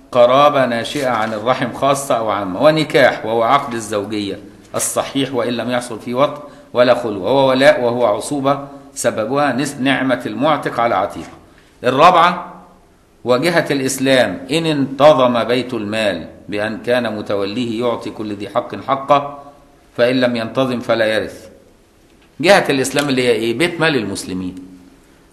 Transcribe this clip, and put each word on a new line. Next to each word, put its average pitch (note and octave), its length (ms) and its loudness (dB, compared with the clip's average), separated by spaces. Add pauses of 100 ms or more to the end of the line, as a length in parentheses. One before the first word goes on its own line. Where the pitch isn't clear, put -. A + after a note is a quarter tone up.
(120)
قرابة C3 540 6
ناشئة A#2+ 420 -4
عن A2 260 -2
الرحم A#2 400 -2
خاصة C3+ 440 0
أو A2+ 120 -2
عامة، G2 320 -4
ونكاح D3+ 640 4
وهو A2+ 180 0
عقد A#2+ 300 2
الزوجية G#2 680 -4 (360)
الصحيح C3+ 580 -2
وإن A#2+ 200 -2
لم A#2 180 -4
يحصل A#2+ 280 -4
فيه A#2+ 140 -8
وطء B2 300 0 (300)
ولا B2 220 4
خلوة، G2+ 360 -2
وهو C3+ 180 4
ولاء C3+ 340 4
وهو A#2+ 220 0
عصوبة C3+ 600 -2 (280)
سببها B2+ 560 -2
نس-، C3+ 280 -4
نعمة C3 460 0
المعتق C3+ 540 -2
على A#2 160 2
عتيق. F#2 320 -4 (560)
الرابعة E3+ 800 4 (600)
وجهة D3+ 480 2
الإسلام، C3 800 0
إن E3 140 0
انتظم C3+ 800 4
بيت B2 300 -2
المال G#2 560 -4 (200)
بأن G#2 320 -4
كان A#2 360 0
متوليه G#2+ 640 -4
يعطي A#2 300 -2
كل G#2+ 240 -8
ذي G2 160 -10
حق - 260 -4
حقه، C#3 680 -2 (540)
فإن B2+ 240 2
لم A#2+ 140 0
ينتظم A#2 440 -2
فلا A2+ 260 0
يرث. G#2+ 440 -4 (880)
جهة F3+ 300 4
الإسلام C#3 400 0
اللي B2+ 180 0
هي A#2+ 40 6
إيه؟ A2+ 260 -2
بيت E3+ 220 -2
مال D#3 160 0
المسلمين، F#2 600 -6 (760)